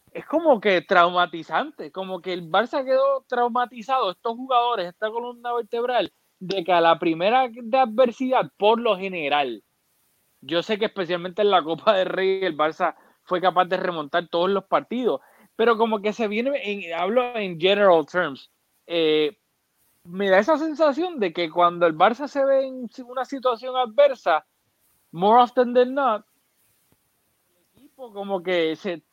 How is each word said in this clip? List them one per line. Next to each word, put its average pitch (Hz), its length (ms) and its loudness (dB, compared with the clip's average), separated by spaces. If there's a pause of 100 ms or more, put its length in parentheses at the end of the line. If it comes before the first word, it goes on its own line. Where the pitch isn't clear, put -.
(120)
es - 140 -14
como 302 340 2
que 180 220 2
traumatizante, 175 1080 0
como 185 300 -10
que 185 120 -8
el 175 160 -8
Barça 233 360 0
quedó 269 420 0
traumatizado, 240 840 -2
estos 226 240 -8
jugadores, 240 500 0
esta 214 240 -8
columna 240 420 -10
vertebral, 233 600 -4 (280)
de 185 220 -2
que 185 100 0
a 175 80 4
la 165 200 4
primera 190 480 0
de 233 300 -4
adversidad, 247 800 0
por 214 220 4
lo 220 160 0
general, 147 680 -4 (760)
yo 165 220 -2
sé 214 160 -4
que 214 60 -4
especialmente 180 580 -4
en 208 80 2
la 175 140 4
Copa 165 320 0
del 185 100 0
Rey 190 380 -2
el 165 120 -2
Barça 156 380 -2 (300)
fue 180 160 -2
capaz 180 240 2
de 180 120 -4
remontar 175 520 -4
todos 175 200 0
los 196 160 -2
partidos, 175 560 -2 (380)
pero 226 180 2
como 220 240 0
que 208 120 -4
se 220 160 -4
viene, 233 240 -4 (100)
en, 202 320 -8
hablo 240 400 -2
en 190 240 -6
general 180 480 4
terms, 160 420 -6 (380)
eh, 156 500 0 (680)
me 190 260 -2
da 185 80 8
esa 285 180 4
sensación 311 640 -2
de 185 140 -2
que 170 180 -4
cuando 175 340 2
el 160 120 2
Barça 226 320 2
se 277 160 -2
ve 269 200 2
en 254 240 -10
si-, - 140 -20
una 247 220 -6
situación 254 520 -4
adversa, 240 680 2 (640)
more 208 320 6
often 240 320 0
than 247 200 2
not, 247 300 -2 (1500)
el 233 80 -20
equipo 254 300 -20
como 196 280 -4
que 165 360 0
se, 170 260 -8 (100)